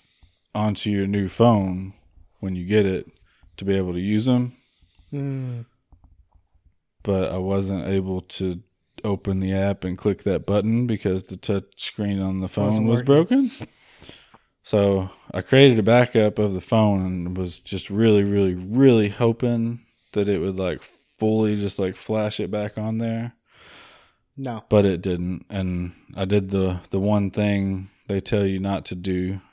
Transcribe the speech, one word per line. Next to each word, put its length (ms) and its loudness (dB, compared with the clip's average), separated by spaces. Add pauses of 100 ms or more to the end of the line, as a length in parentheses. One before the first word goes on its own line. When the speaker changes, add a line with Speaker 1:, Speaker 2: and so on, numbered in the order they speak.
(540)
Speaker 1:
onto 360 -2
your 160 0
new 220 -2
phone 680 2 (460)
when 160 -6
you 80 -8
get 200 4
it 240 -2 (480)
to 80 -12
be 120 0
able 160 -2
to 80 -4
use 280 0
'em. 280 0 (540)
Speaker 2:
Hmm. 500 -8 (1400)
Speaker 1:
But 300 0
I 60 -4
wasn't 480 -2
able 360 -2
to 400 -6 (420)
open 360 -2
the 120 -2
app 320 -2
and 140 -4
click 260 -2
that 220 0
button 400 0
because 380 -2
the 120 -14
touch 280 -4 (120)
screen 440 -6
on 200 -4
the 80 -6
phone 180 -2
Speaker 2:
Wasn't 220 0
Speaker 1:
was 160 4
Speaker 2:
working. 440 4
Speaker 1:
broken. 200 -12 (920)
So 480 2 (220)
I 100 -4
created 360 6
a 40 2
backup 560 4
of 160 0
the 80 -4
phone 420 2
and 320 -4
was 240 -6
just 300 -8
really, 340 4
really, 300 2
really 560 4
hoping 720 0 (320)
that 160 0
it 120 0
would, 180 -4
like, 240 -2
fully 720 -2
just, 220 -4
like, 180 -2
flash 440 -4
it 100 -4
back 280 -6
on 200 -4
there. 360 -6 (1040)
Speaker 2:
No. 320 -8
Speaker 1:
But 160 6
it 160 0
didn't. 480 -4
And 420 -4 (240)
I 80 -4
did 260 0
the, 380 0
the 100 -2
one 320 0
thing 600 -2 (180)
they 120 -2
tell 260 0
you 120 -2
not 280 -4
to 80 -8
do, 480 -4 (100)